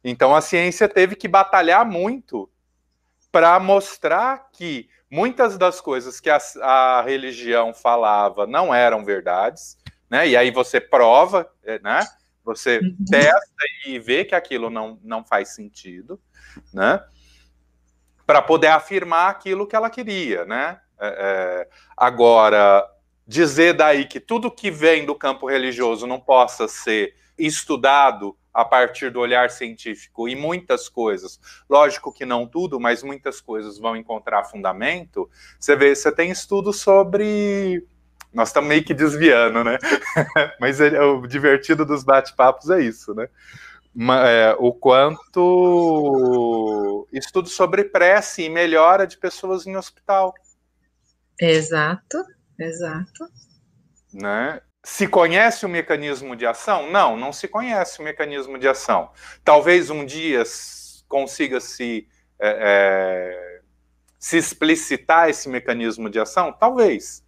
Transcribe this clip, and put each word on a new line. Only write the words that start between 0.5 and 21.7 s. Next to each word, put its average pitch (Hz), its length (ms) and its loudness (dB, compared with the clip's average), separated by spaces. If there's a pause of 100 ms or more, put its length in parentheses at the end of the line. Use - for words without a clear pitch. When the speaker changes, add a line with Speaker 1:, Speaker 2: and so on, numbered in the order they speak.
Speaker 1:
teve 185 260 2
que - 120 -12
batalhar 190 580 4
muito 185 640 -8 (800)
pra 170 280 6
mostrar 196 920 -2
que 151 360 -14 (220)
muitas 220 460 -2
das 180 240 0
coisas 127 380 -8
que 160 100 -4
a, 147 80 4 (240)
a 127 420 4
religião 120 720 -4
falava 104 760 0
não 151 260 0
eram 117 320 2
verdades, 95 720 -4 (320)
né? 151 180 0
E 127 100 4
aí 123 140 4
você 123 300 -2
prova, 151 680 4 (140)
é, 107 160 -10
né? 110 200 -2 (460)
Você 113 340 -2
Speaker 2:
Uhum. 185 160 -4 (160)
Speaker 1:
testa 147 540 2 (200)
e 131 140 -10
vê 120 260 -2
que 160 100 -6
aquilo 123 340 -6
não, 110 340 -10
não 113 200 -10
faz 101 260 -2
sentido, 104 680 -20 (540)
né? 110 280 0 (1200)
Pra 147 160 4
poder 156 260 2
afirmar 170 640 0
aquilo 196 380 -6
que 214 80 -10
ela 220 140 -2
queria, 185 560 -6
né? 135 340 -6 (200)
É, 104 80 -8
é, 92 600 -6 (280)